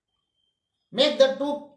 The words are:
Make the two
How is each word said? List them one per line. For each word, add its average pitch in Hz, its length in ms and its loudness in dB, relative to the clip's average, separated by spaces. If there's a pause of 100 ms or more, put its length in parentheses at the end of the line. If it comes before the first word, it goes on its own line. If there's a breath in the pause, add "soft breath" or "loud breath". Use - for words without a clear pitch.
(920)
Make 277 260 0
the 269 180 4
two 285 400 -8